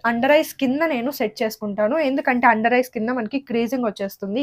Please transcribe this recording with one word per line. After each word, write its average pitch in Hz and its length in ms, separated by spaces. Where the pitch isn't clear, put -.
అండర్ 233 300
ఐస్ 311 220
కింద 269 300
నేను 262 260
సెట్ 226 240
చేసుకుంటాను, 214 640
ఎందుకంటే 269 480
అండర్ 233 280
ఐస్ 247 160
కింద 220 200
మనకి 254 300
క్రీజింగ్ 240 440
వచ్చేస్తుంది 202 580